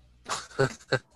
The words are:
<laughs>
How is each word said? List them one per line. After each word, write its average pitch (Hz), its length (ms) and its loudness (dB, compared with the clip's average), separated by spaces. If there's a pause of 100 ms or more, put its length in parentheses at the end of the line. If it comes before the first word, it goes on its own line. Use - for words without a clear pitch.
(280)
<laughs> - 720 0 (160)